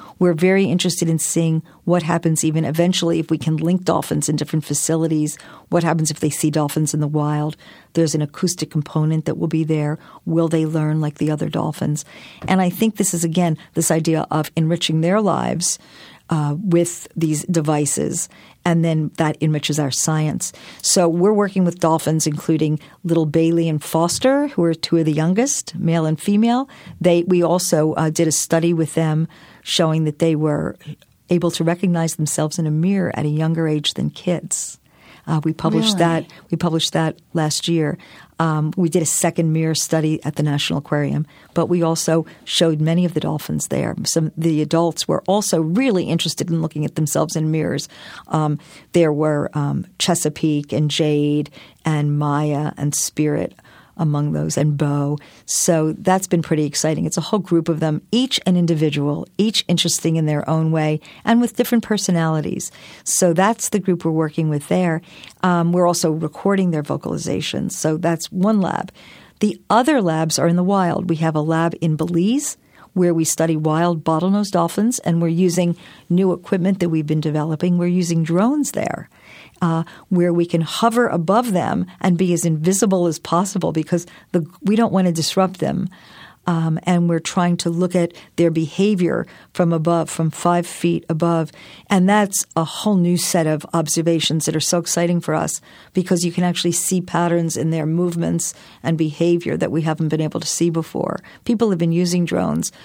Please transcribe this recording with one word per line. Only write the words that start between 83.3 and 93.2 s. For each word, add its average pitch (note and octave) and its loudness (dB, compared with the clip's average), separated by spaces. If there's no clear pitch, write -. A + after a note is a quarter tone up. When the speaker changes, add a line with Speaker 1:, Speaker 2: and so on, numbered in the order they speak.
Speaker 1:
because D#3+ -2
the, E3+ 0
we G#3 2
don't A3+ 2
want F#3 2
to F3 2
disrupt F#3 -2
them. - -2
Um, E3 0
and F3 2
we're E3 2
trying F3 0
to F3 -4
look F3 0
at E3+ 0
their E3+ 4
behavior E3+ 0
from E3+ 2
above, E3 0
from D#3+ -2
five F3 0
feet E3+ -2
above. E3 0
And F#3 4
that's G3+ 2
a E3 0
whole G#3 0
new F3 2
set E3 0